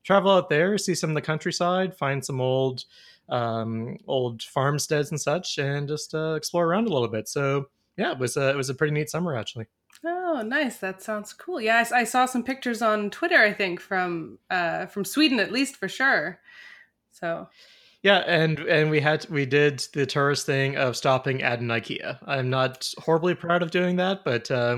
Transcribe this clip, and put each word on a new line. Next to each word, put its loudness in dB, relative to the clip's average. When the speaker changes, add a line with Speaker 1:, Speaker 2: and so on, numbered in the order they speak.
Speaker 1:
travel 4
out 4
there, 2
see -2
some -2
of 0
the -2
countryside, -2
find -2
some -4
old, 0
um, -4
old -2
farmsteads -2
and -4
such, -2
and -2
just, -6
uh, -2
explore 0
around 2
a 0
little 2
bit. -4
So, 0
yeah, -2
it -6
was -2
a, 4
it 0
was -4
a -4
pretty 0
neat -2
summer, -2
actually. -8
Speaker 2:
Oh, -4
nice. -2
That -8
sounds -8
cool. -8
Yeah, 2
I 4
s-, -2
I 4
saw 2
some -2
pictures -4
on 2
Twitter, 2
I 6
think, -4
from, -4
uh, -2
from -4
Sweden, 2
at -2
least -2
for -6
sure. 0
So. -6
Speaker 1:
Yeah, 6
and, 2
and 4
we 2
had, 2
we 0
did 4
the -2
tourist 0
thing 0
of 0
stopping 0
at 0
an -4
ikea. -4
I'm -2
not -2
horribly 0
proud 0
of -4
doing 0
that, 0
but, -2
uh, 0